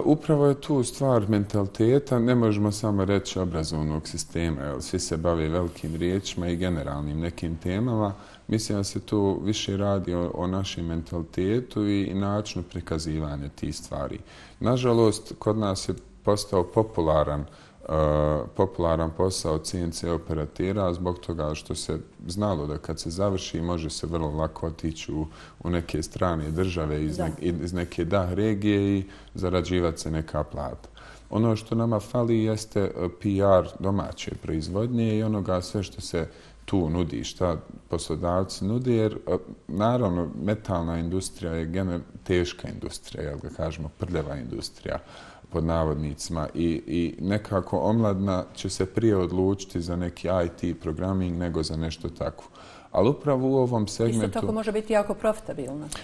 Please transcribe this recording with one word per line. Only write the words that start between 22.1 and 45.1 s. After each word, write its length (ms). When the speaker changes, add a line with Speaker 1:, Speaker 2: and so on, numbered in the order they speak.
Speaker 1:
znalo 400
da 100
kad 220
se 100
završi 520
može 280
se 180
vrlo 240
lako 360
otići 440
u, 140
u 60
neke 340
strane 480
države 540
iz 120
Speaker 2:
Da. 100
Speaker 1:
ne-, 140
iz 320
neke 320
dah 280
regije 640
i 60
zarađivat 680
se 120
neka 320
plata. 460
Ono 260
što 200
nama 240
fali 440
jeste, 360
e, 300
P 80
R 380
domaće 520
proizvodnje 760
i 60
onoga 380
sve 220
što 180
se 260
tu 240
nudi, 340
šta 340
poslodavci 760
nude, 300
jer, 220
e, 100
naravno, 600
metalna 560
industrija 540
je 120
gener-, 360
teška 460
industrija, 540
jel 140
ga 120
kažemo, 400
prljava 380
industrija, 640